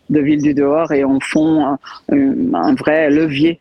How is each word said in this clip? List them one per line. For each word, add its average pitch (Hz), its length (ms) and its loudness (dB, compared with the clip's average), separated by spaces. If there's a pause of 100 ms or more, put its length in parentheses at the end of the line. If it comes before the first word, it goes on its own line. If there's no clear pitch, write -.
de 151 120 2
ville 147 200 0
du 151 140 0
dehors 143 380 0
et 139 100 0
en 135 160 0
font 156 480 0
un, 139 120 -4 (340)
un, 135 420 0
un 87 200 0
vrai 151 360 0
levier, 156 500 0